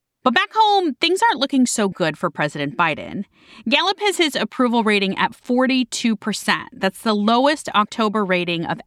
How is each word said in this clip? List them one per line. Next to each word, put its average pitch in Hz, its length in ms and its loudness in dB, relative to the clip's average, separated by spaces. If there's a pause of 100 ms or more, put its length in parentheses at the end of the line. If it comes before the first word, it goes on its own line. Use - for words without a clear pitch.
(220)
But 254 120 0
back 392 200 0
home, 403 400 2
things 349 260 -2
aren't 403 200 2
looking 262 260 2
so 202 220 0
good 165 280 -2
for 170 140 -4
President 147 460 -4
Biden. 160 480 -2 (440)
Gallup 339 300 2
has 403 200 0
his 320 180 0
approval 233 480 0
rating 196 340 0
at 233 160 -2
forty-two 247 800 0
percent. - 580 -2
That's - 300 -4
the 220 120 0
lowest 240 600 2
October 208 500 0
rating 175 420 0
of 160 200 -4